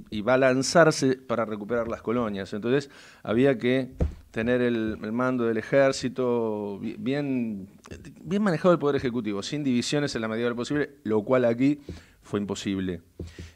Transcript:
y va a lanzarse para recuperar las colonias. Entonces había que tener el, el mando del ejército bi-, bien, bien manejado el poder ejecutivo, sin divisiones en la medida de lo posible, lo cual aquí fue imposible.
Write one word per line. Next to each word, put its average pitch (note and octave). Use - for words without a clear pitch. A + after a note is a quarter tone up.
y G#2+
va A#2+
a -
lanzarse C3+
para A#2
recuperar A2
las G#2+
colonias. G#2+
Entonces A#2+
había B2+
que B2
tener A#2+
el, A2+
el G#2+
mando B2
del A2+
ejército A#2+
bi-, G#2+
bien, A#2+
bien G3
manejado F3+
el E3+
poder C#3+
ejecutivo, A2+
sin D3
divisiones C3+
en A#2
la A2
medida A2
de A#2+
lo A#2
posible, C#3
lo G#2+
cual B2+
aquí C3+
fue -
imposible. F#2+